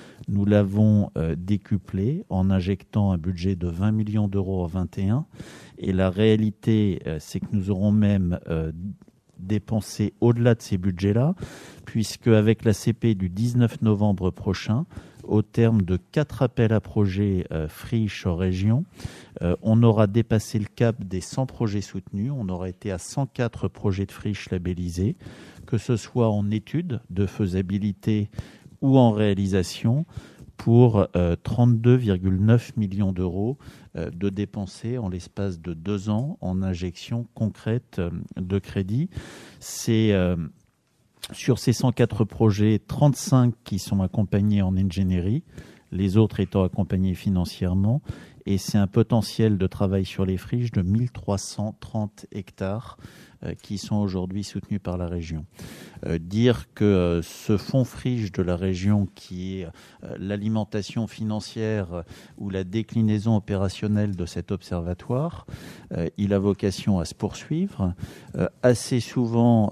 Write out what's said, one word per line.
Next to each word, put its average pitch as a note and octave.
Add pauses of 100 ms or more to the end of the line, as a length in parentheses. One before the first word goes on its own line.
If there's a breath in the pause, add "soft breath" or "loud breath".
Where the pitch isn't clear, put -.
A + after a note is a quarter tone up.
(280 loud breath)
Nous G2+
l'avons, G#2
euh, D#2+
décuplé G2+
en F#2+
injectant F#2+
un F2+
budget F2+
de F2
vingt F#2
millions G#2+
d'euros F#2+
en E2+
vingt F2
et G2
un. C3+ (540 loud breath)
Et G2
la F#2
réalité, G#2+
euh, D#2
c'est -
que -
nous G2+
aurons G2+
même, G2+ (100)
euh, D#2+ (680)
dépensé G2+
au-delà A#2+
de -
ces -
budgets-là, G2+ (500 loud breath)
puisque -
avec A2
la A2
C G#2+
P A2+
du F#2
dix-neuf A#2+
novembre G2+
prochain, A2 (380 loud breath)
au G#2+
terme A2+
de F2+
quatre -
appels A#2
à G#2
projets, G2
euh, D#2
friches -
en F2
région, F#2+ (580 loud breath)
euh, F2
on A2+
aura A2
dépassé A2
le G#2
cap A2+
des F#2
cent -
projets G#2
soutenus. G2+
On G#2+
aura F#2
été G2
à F#2
cent -
quatre -
projets G2
de -
friches -
labellisés, F2+ (500 loud breath)
que A#2
ce A#2+
soit A2+
en G#2
étude C3 (100)
de F#2+
faisabilité G2 (520 loud breath)
ou C3+
en A#2+
réalisation, G2+ (520 loud breath)
pour, A2+
euh, F2
trente-deux A#2+
virgule F#2+
neuf A2+
millions G2
d'euros, F#2 (380 loud breath)
euh, E2
de F2+
dépensés G2+
en G#2+
l'espace F#2
de E2+
deux G2
ans B2
en F#2
injection F#2
concrète, A2
euh, E2+ (260)
de F#2
crédit. G2+ (500 loud breath)
C'est, A2
euh, F2+ (960)
sur -
ces -
cent B2+
quatre A2
projets, G#2+
trente-cinq C3 (100)
qui G2
sont G2
accompagnés G2+
en F#2+
ingénierie, F#2+ (480 loud breath)
les F#2+
autres G#2+
étant F#2+
accompagnés F#2
financièrement. G2 (440 loud breath)
Et G2+
c'est -
un G2
potentiel A2
de F#2
travail G2
sur F#2+
les F#2
friches A#2+
de G#2
mille G#2+
trois -
cent G#2
trente -
hectares, G2+ (480 loud breath)
euh, -
qui -
sont -
aujourd'hui F#2+
soutenus -
par F2+
la F2
région. E2 (600 loud breath)
Euh, E2
dire G#2
que, -
euh, F2+
ce -
fonds B2+
friche A#2
de F#2
la F2
région, F#2+
qui F#2
est, F2 (380 loud breath)
euh, -
l'alimentation G#2
financière, G#2+
euh, F2 (360 loud breath)
ou G2+
la F#2+
déclinaison G#2+
opérationnelle G2+
de F2
cet F2
observatoire, F#2+ (480 loud breath)
euh, E2+
il G2+
a G2
vocation G2
à D#2+
se -
poursuivre. G#2+ (400 loud breath)
Euh, - (120)
assez B2
souvent, A#2